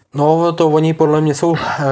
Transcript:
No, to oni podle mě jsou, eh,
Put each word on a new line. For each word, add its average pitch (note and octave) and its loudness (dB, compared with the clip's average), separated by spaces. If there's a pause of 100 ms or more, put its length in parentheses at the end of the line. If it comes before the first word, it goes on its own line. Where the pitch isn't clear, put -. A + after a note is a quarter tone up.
(140)
No, D#3+ 0
to E3 2
oni D#3+ 2
podle D3+ 0
mě D3+ 0
jsou, E3 -2
eh, - -6